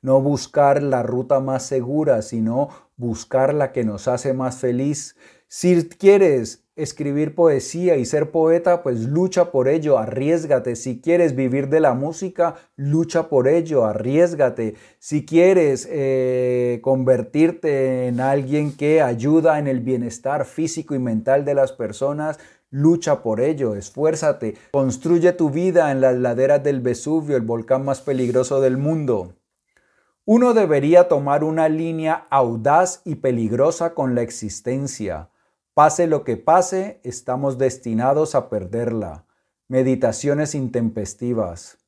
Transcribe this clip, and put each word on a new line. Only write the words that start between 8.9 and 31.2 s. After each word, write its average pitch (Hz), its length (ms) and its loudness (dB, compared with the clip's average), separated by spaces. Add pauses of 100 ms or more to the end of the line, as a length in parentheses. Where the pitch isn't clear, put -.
lucha 175 500 0
por 131 160 2
ello, 151 280 2
arriésgate. 131 760 -2
Si 127 260 -10
quieres 165 360 2
vivir 135 320 -2
de 151 100 2
la 147 160 4
música, 165 640 -4 (180)
lucha 160 540 -2
por 131 180 2
ello, 156 380 2
arriésgate. 120 920 0 (240)
Si 147 260 -6
quieres, 165 640 4
eh, 127 920 -2
convertirte 131 1300 0
en 120 100 -2
alguien 139 580 0
que 151 260 2
ayuda 147 580 2
en 143 80 -4
el 131 100 -2
bienestar 127 680 -4
físico 156 520 -6
y - 20 -2
mental 123 460 0
de 143 100 0
las 139 160 2
personas, 143 680 -6 (320)
lucha 151 520 2
por 110 160 -2
ello, 135 340 -2
esfuérzate. 143 800 -2 (160)
Construye 160 600 2
tu 170 180 0
vida 165 400 2
en 135 100 0
las 131 140 4
laderas 127 480 2
del 139 180 -2
Vesubio, 147 560 -2
el 123 60 0
volcán 117 420 -2
más 139 160 -4
peligroso 127 600 0
del 131 160 2
mundo. 135 580 -2 (880)
Uno 240 300 4
debería 175 540 4
tomar 143 340 2